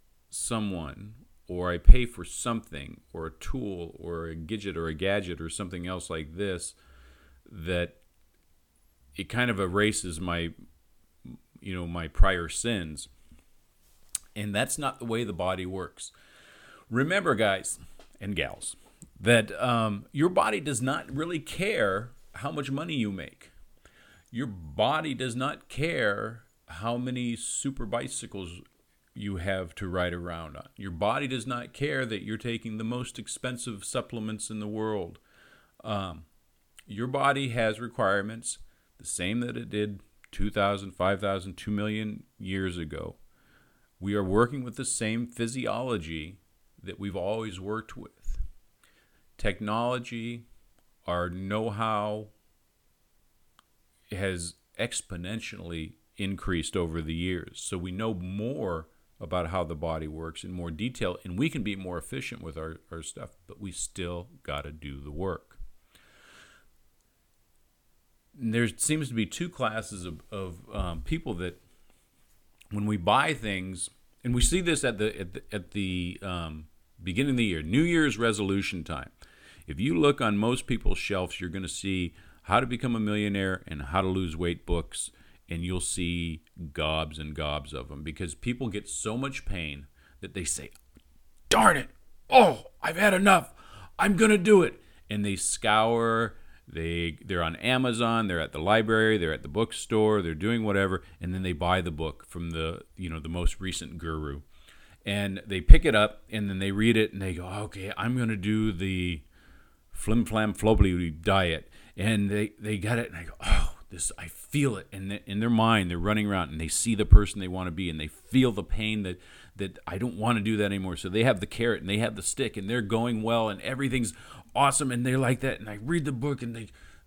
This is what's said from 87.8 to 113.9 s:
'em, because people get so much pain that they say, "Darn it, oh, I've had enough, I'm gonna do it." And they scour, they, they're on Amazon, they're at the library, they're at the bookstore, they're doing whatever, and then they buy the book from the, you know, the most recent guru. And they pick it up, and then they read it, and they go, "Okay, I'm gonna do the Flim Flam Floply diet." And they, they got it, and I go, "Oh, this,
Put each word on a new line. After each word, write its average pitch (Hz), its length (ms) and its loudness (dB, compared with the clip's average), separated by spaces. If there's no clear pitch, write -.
'em, 73 140 -12
because 78 320 -8
people 123 320 -4
get 104 200 -8
so 110 300 -6
much 135 260 -6
pain 73 440 -6
that - 140 -10
they 92 100 -6
say, 73 260 -6
"Darn 214 280 8
it, - 120 -4
oh, 214 360 8
I've 165 160 -2
had 196 180 6
enough, 190 380 6
I'm 196 180 4
gonna 214 220 8
do 190 240 10
it." - 180 0
And 104 140 -2
they 101 100 0
scour, 113 1000 4
they, 82 560 -2
they're 90 180 0
on 82 140 -2
Amazon, 117 720 0
they're 90 100 0
at 78 140 -4
the 76 80 -6
library, 110 580 4
they're 82 140 0
at 71 100 -6
the 71 60 -12
bookstore, 107 720 2
they're 82 100 -2
doing 107 300 -2
whatever, 98 400 2
and 90 140 -4
then 92 80 -4
they 90 100 0
buy 87 280 2
the 85 100 -2
book 78 380 -6
from 85 220 -8
the, 80 340 -4
you 90 140 -8
know, 80 80 -6
the 76 100 -10
most 87 320 2
recent 87 380 -8
guru. 76 440 -6
And 101 400 -2
they 95 160 -2
pick - 240 12
it 110 120 6
up, 107 340 4
and 104 180 -2
then 95 120 -2
they 98 100 0
read 110 260 6
it, 110 160 4
and 98 80 -6
they 95 140 -4
go, 87 140 -8
"Okay, 101 480 -8
I'm 117 200 -2
gonna 113 200 0
do 107 340 2
the 90 520 -2
Flim 117 340 2
Flam 107 300 0
Floply 95 560 6
diet." 82 580 2
And 101 340 2
they, 104 280 -2
they 107 180 -4
got 107 220 0
it, 117 100 -4
and - 80 -14
I 85 80 -12
go, - 160 -12
"Oh, - 340 6
this, - 300 -6